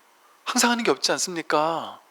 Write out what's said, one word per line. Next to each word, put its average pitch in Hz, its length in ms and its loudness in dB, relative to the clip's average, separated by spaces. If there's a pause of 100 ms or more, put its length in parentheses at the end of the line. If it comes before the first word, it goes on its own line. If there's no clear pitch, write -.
(440)
항상 240 260 2
하는 233 140 -2
게 190 60 4
없지 143 220 0
않습니까? 151 880 -2 (100)